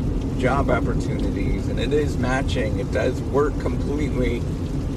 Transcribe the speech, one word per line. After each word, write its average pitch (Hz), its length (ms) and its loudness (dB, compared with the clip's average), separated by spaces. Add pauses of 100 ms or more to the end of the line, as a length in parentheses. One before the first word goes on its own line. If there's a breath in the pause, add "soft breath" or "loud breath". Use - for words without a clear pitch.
(380)
job 131 320 2
opportunities, 127 1000 0
and 127 100 0
it - 140 0
is 147 240 2
matching. 127 640 0
It - 100 -2
does 123 300 0
work 147 400 2
completely 127 800 0 (560)